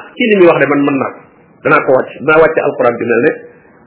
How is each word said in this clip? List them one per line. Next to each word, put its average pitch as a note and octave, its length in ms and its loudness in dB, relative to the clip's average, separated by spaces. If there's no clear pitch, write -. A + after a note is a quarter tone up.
kii - 180 -6
li G#3+ 100 0
muy F3+ 100 6
wax D#3 120 4
de C#3 80 0
man C#3+ 140 -2
mën C#3+ 160 -2
naa A2+ 140 -4
ko. - 100 -20
Danaa C#3+ 180 2
ko - 100 -4
wàcce, B2+ 240 -2
danaa D#3 240 0
wàcce D#3+ 220 2
alquran B2 320 -2
bi A2 120 -8
mel A#2 140 0
ne D3 100 0